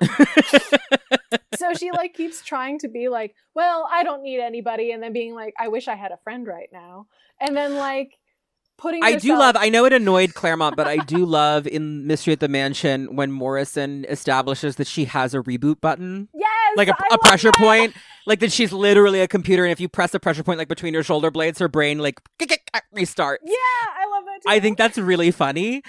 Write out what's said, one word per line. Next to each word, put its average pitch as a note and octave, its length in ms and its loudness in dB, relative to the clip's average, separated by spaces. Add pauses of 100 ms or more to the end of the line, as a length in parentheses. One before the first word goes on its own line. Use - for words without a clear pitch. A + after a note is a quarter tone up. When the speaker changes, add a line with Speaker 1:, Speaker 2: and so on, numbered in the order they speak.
Speaker 1:
<laughs> - 0 -
Speaker 2:
<laughs> - 760 2 (800)
Speaker 1:
So F4 160 -2
she, F4 180 -6
like, F4 220 -4
keeps E4 300 -10
trying C4+ 360 -6
to D4 100 -10
be A#3+ 180 -6
like, A3 260 -6 (200)
"Well, E4 360 -2
I F4 140 0
don't C#4+ 180 -6
need C4 200 -8
anybody," A#3 500 -6
and A3+ 100 -8
then A3+ 120 -10
being A#3 200 -6
like, A3 240 -14
"I A3+ 120 -6
wish A3+ 180 -6
I A#3 80 -6
had G3 160 -10
a E3+ 60 -16
friend A#3+ 280 -12
right F3 260 -14
now." F3+ 360 -20 (320)
And C#4+ 160 -4
then, C#4+ 200 -4
like, C4+ 420 -6 (600)
putting E4 260 -4
Speaker 2:
I A3 80 6
do A#3+ 180 0
Speaker 1:
herself D#4 100 4
Speaker 2:
love, C4 180 6
I G#3+ 120 2
know A#3 160 6
it C4 80 6
annoyed F#3 400 4
Claremont, D#3+ 420 0
but D3+ 100 2
I D3 120 -2
Speaker 1:
<laughs> D3+ 80 0
Speaker 2:
do E3+ 200 0
love D3+ 400 2
in D3+ 420 -6
Mystery D#3 260 2
at D3 80 -2
the D3 80 0
Mansion C3+ 680 -2
when C#3 160 -2
Morrison C#3 800 -4
establishes C3+ 680 -2
that C#3+ 120 -2
she D3+ 180 -2
has C3 280 -2
a C3+ 60 0
reboot B2 400 -2
button. F#3 540 -4
Speaker 1:
Yes, G#4+ 420 0
Speaker 2:
Like G4+ 140 -4
a, - 40 4
Speaker 1:
I G4 160 -2
Speaker 2:
a G4 40 2
Speaker 1:
love - 80 4
Speaker 2:
pressure G3+ 300 6
Speaker 1:
that. - 60 6
Speaker 2:
point. A3 360 4 (340)
Like G#3 140 2
that A3 100 0
she's G#3+ 220 0
literally G3+ 480 6
a F#3 60 2
computer, F#3 360 2
and F3 80 2
if E3 80 -4
you F3+ 80 -4
press F3+ 260 -2
a F#3+ 60 -2
pressure D#3+ 240 -2
point, F3 160 0
like, D#3+ 80 -6
between E3 260 -6
your D#3+ 100 0
shoulder D#3 280 0
blades, D#3+ 280 -2
her F3 100 0
brain, D3 300 0
like, C#3+ 200 -4 (760)
restarts. G3 520 -2
Speaker 1:
Yeah, F4 100 -4
I A#4+ 560 -2
love G4+ 140 -4
that G4 180 -16
too. F#3 60 -2
Speaker 2:
I G#3+ 100 4
think G#3+ 180 -2
that's A3+ 200 0
really F3 340 2
funny. F3 580 -2